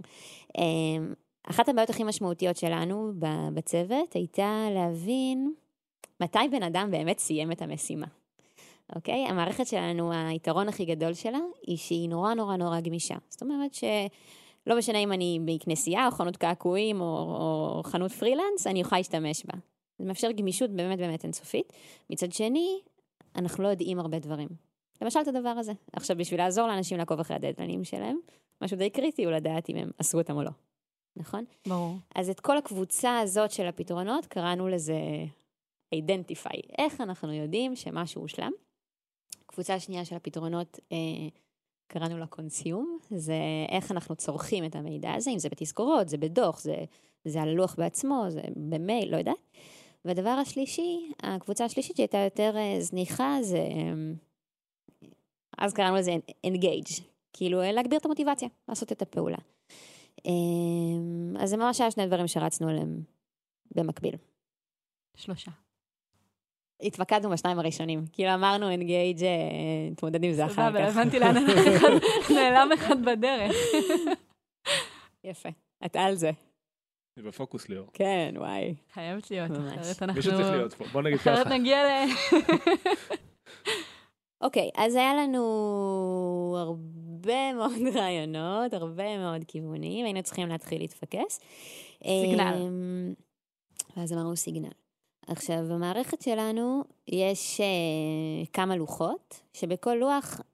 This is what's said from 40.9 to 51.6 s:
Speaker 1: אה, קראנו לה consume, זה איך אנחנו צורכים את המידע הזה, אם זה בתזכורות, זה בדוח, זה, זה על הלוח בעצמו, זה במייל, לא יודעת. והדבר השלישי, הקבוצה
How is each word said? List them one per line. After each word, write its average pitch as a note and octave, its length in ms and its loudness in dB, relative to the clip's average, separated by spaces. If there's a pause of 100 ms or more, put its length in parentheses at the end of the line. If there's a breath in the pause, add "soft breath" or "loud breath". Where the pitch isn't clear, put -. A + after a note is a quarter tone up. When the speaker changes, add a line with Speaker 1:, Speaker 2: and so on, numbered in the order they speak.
Speaker 1:
אה, E3 40 -4 (920)
קראנו E3 320 -6
לה E3 60 -8 (100)
consume, E3 500 -6 (320)
זה D#3+ 180 -4 (340)
איך F#3 240 -2
אנחנו E3+ 240 -4
צורכים E3 480 -4
את D#3+ 120 -6
המידע D3+ 380 -6
הזה, A#3+ 160 -2
אם A3+ 80 -2
זה D3+ 100 -4
בתזכורות, G#3+ 600 0
זה D3+ 80 -2
בדוח, D#3+ 440 2
זה, D#3 160 -4 (480 soft breath)
זה D#3 180 -2
על D3+ 60 0
הלוח F3+ 260 2
בעצמו, A#3 540 -2
זה D#3+ 120 -6 (160)
במייל, E3 560 -2
לא E3 40 2
יודעת. A3 200 0 (680 loud breath)
והדבר F#3+ 260 0
השלישי, D4+ 800 -2 (120)
הקבוצה G3 420 -2